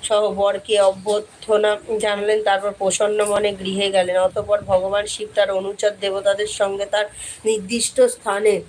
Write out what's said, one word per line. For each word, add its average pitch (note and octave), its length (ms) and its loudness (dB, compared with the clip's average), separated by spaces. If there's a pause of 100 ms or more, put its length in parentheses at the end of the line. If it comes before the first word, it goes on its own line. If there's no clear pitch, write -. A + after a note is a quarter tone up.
সহ G#3 300 2
বরকে G3+ 460 0
অভ্যর্থনা G#3 960 2 (220)
জানালেন। G#3 440 0
তারপর G3+ 280 0
প্রসন্ন G#3 540 0
মনে G#3 260 0
গৃহে G3 400 -4
গেলেন। F#3 260 2
অতঃপর G3+ 440 0
ভগবান G3 440 0
শিব G#3+ 300 -10
তার G3+ 160 2
অনুচর G3 480 -2
দেবতাদের G3 480 -2
সঙ্গে G3 380 -2
তার G#3 200 -2 (400)
নির্দিষ্ট A3 560 0
স্থানে G#3 680 2